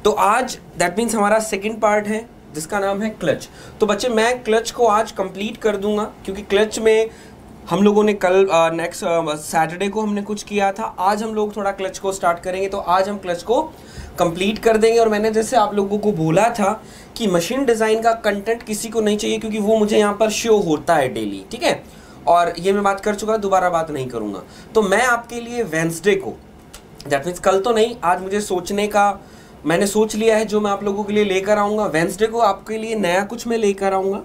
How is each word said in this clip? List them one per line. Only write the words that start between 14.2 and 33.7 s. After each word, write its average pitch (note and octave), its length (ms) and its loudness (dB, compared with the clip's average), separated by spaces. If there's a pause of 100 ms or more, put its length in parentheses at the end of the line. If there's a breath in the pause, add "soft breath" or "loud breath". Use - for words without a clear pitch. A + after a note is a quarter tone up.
कर A3+ 180 4
देंगे। A3+ 220 4
और A3+ 100 4
मैंने G#3+ 220 0
जैसे A3 260 0
आप G#3 160 4
लोगों G3+ 240 0
को G#3 140 0
बोला E3 380 2
था G#3+ 340 -2 (340 loud breath)
कि A3+ 100 -2
machine G#3 380 0
design A3 360 2
का A3+ 100 2
कंटेंट A3 520 -2
किसी G#3+ 260 -8
को A3 120 -2
नहीं G#3 160 2
चाहिए A3 200 -2
क्योंकि A3 220 -4
वो G#3+ 180 2
मुझे G#3+ 200 2
यहाँ G#3 160 4
पर G#3+ 160 2
शो G#3+ 280 2
होता E3 380 0
है C3 180 0
daily, G2 380 -6
ठीक A#3 120 -8
है? A3+ 200 0 (440 loud breath)
और E3+ 320 4
ये F#3+ 140 2
मैं G#3 100 0
बात G3 160 0
कर G#3 160 -2
चुका, G#3+ 220 -2
दोबारा F#3+ 320 2
बात E3 220 -2
नहीं C3 160 -4
करूँगा। G#2 360 -6 (320 loud breath)
तो A3 60 4
मैं G3+ 220 2
आपके A#3+ 380 -2
लिए A#3 220 -6
Wednesday E3 520 0
को, - 180 -6 (680)
that C#3+ 200 -2
means F3 160 -6
कल G3 220 2
तो A#3 100 0
नहीं, A#3 320 2
आज F#3 180 2
मुझे G3 200 -4
सोचने G3+ 460 -2
का, G3+ 340 2 (440 loud breath)
मैंने F3+ 220 2
सोच G#3+ 280 0
लिया A3 220 4
है A3 80 0
जो G#3 160 0
मैं G#3 100 0
आप G3+ 120 -4
लोगों G#3 200 -2
के G3+ 100 -4
लिए G#3 100 4
लेकर G3 340 0
आऊँगा। G#3 280 0
Wednesday F3+ 420 0
को A3 120 -2
आपके G#3+ 380 0
लिए A3 180 -4
नया F#3 280 0
कुछ A#3 240 -8
मैं A#3 100 0
लेकर G3 360 0